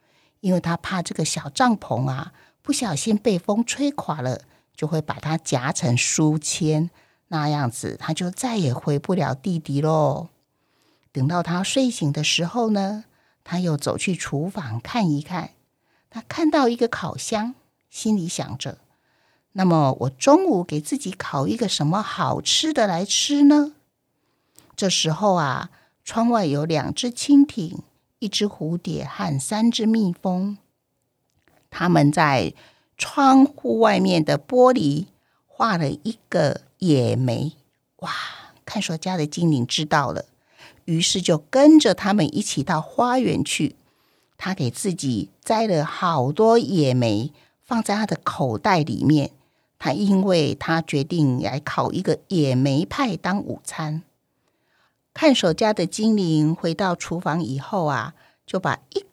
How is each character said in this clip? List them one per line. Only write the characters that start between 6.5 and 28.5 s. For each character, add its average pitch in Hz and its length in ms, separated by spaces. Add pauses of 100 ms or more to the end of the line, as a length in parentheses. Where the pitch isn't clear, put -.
那 151 200
样 147 220
子 - 280
他 - 140
就 180 160
再 233 280
也 156 140
回 143 280
不 180 160
了 147 180
地 170 240
底 143 240
咯。 156 480 (840)
等 135 160
到 175 160
他 170 180
睡 247 300
醒 147 200
的 151 120
时 156 200
候 220 280
呢， 202 340 (380)
他 175 160
又 170 180
走 - 220
去 190 160
厨 156 340
房 120 320
看 202 300
一 143 100
看， 175 300 (580)
他 226 180
看 320 220
到 294 180
一 240 80
个 240 120
烤 - 280
箱， 226 380 (340)
心 214 300
里 170 100
想 127 300
着 - 220 (760)
，“那 190 100
么 156 360
我 131 100
中 294 340
午 226 200
给 151 180
自 269 160
己 185 140
烤 143 360
一 202 80
个 226 140
什 - 160
么 180 160
好 151 400
吃 - 320
的 240 140
来 180 180
吃 285 380
呢？” 294 300 (1040)
这 202 140
时 160 220
候 185 240
啊， 139 340 (340)
窗 233 280
外 214 160
有 143 180
两 156 260
只 240 200
蜻 285 340
蜓、 185 380 (340)
一 - 100
只 202 220
蝴 165 260